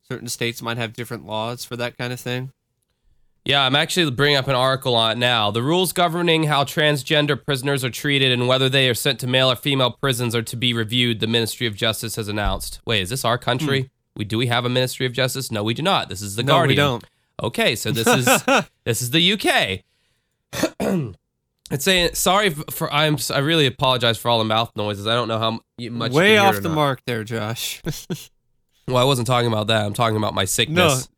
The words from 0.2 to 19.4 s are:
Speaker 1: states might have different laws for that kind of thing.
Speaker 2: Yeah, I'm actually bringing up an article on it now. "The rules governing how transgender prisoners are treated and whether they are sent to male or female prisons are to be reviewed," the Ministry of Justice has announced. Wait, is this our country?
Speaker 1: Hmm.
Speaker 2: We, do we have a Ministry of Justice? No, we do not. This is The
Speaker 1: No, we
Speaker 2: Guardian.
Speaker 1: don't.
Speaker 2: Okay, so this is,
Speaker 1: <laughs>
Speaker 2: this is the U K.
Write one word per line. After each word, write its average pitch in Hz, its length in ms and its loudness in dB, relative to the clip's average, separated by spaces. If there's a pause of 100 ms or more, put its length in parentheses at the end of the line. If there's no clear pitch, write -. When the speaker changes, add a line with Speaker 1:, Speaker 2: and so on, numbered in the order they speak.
Speaker 1:
states 117 340 -4
might 117 160 -4
have 113 160 -6
different 120 320 -10
laws 110 400 -6
for 120 100 -10
that 120 220 -6
kind 123 160 -6
of 123 60 -12
thing. 127 300 -6 (960)
Speaker 2:
Yeah, 139 160 4
I'm 131 140 2
actually 160 340 2
bringing 139 280 2
up 135 100 -2
an 135 60 2
article 131 400 2
on 113 180 4
it 117 60 -2
now. 117 320 2
"The 117 120 -2
rules 175 300 0
governing 170 520 2
how 143 200 2
transgender 147 800 0
prisoners 139 420 -2
are 123 60 -2
treated 135 420 0
and 123 160 0
whether 131 220 2
they 135 180 4
are 120 60 2
sent 131 260 -2
to 131 60 -6
male 131 260 2
or 117 40 0
female 135 340 0
prisons 120 440 -2
are 117 80 0
to 117 140 -10
be 123 160 -2
reviewed," 117 480 0
the 107 60 -2
Ministry 117 400 -2
of 104 100 -4
Justice 113 400 -4
has 107 120 -6
announced. 101 580 -4
Wait, 107 160 0
is 92 80 -6
this 131 140 -6
our 120 120 2
country? 135 460 -2
Speaker 1:
Hmm. 135 40 -6 (300)
Speaker 2:
We, 107 80 -6
do 110 140 -4
we 123 80 0
have 120 180 0
a 123 60 0
Ministry 127 360 -2
of 123 60 -4
Justice? 127 400 -4
No, 104 100 -2
we 113 120 -2
do 131 80 -6
not. 170 260 0
This 95 140 -10
is 101 140 -8
The 120 60 -2
Speaker 1:
No, 139 120 4
we 170 40 6
Speaker 2:
Guardian. 139 200 4
Speaker 1:
don't. 131 260 0 (380)
Speaker 2:
Okay, 160 340 0
so - 140 -4
this - 160 0
is, 196 200 4
Speaker 1:
<laughs> 247 580 2
Speaker 2:
this 120 180 -2
is 120 80 -6
the 160 100 2
U 190 160 4
K. 185 460 0 (960)